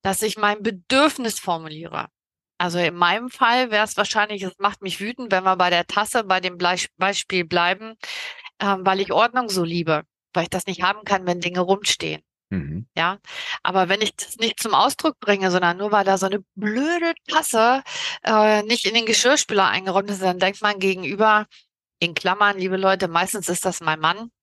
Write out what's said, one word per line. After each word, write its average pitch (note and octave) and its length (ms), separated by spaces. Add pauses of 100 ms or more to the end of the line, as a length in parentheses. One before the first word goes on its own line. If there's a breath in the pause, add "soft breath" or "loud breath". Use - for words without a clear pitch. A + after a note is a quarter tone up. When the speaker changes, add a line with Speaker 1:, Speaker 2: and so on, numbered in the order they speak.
Speaker 1:
dass F#3+ 200
ich G#3+ 160
mein G#3 240
Bedürfnis A#3+ 760
formuliere. E3 680 (520)
Also F3 200
in E3 160
meinem F3+ 340
Fall A#3+ 420
wär's G#3+ 280
wahrscheinlich, G#3 440
es F#3 160
macht G3+ 240
mich F#3 180
wütend, A#3 320
wenn F#3 120
wir F#3 120
bei F3+ 140
der F3 160
Tasse, G#3+ 380
bei F#3 160
dem F3+ 180
Bleich-, F3+ 380
Beispiel F#3+ 480
bleiben, F#3 520 (640 loud breath)
ähm, F#3+ 260
weil F#3+ 140
ich F3 120
Ordnung A#3 380
so F#3 140
liebe, E3 400 (280)
weil E3+ 120
ich - 60
das F#3 160
nicht F3+ 160
haben G3+ 220
kann, F#3 220
wenn F3+ 140
Dinge F3 200
rumstehen. F3 600 (280)
Speaker 2:
Mhm. E2+ 360 (100)
Speaker 1:
Ja, F3+ 220 (440 loud breath)
aber F#3 280
wenn G#3 100
ich G#3+ 160
das - 200
nicht - 240
zum A2+ 140
Ausdruck G#3+ 460
bringe, G3 300
sondern F3 260
nur G3+ 160
weil G3+ 120
da G3 140
so F#3+ 80
eine F#3+ 160 (120)
blöde D4+ 580 (160)
Tasse, B3+ 540 (400 loud breath)
äh, G#3+ 400
nicht A3 240
in G#3 80
den A3+ 120
Geschirrspüler A3 600
eingeräumt F#3+ 420
ist, F#3+ 120
dann F3+ 160
denkt F#3+ 240
man G#3 160
gegenüber, G3 680 (520 soft breath)
in E3+ 160
Klammern, G3 440
liebe F#3 200
Leute, F#3+ 300
meistens F3 420
ist F3+ 160
das F3+ 160
mein D#3 180
Mann G3 300 (120)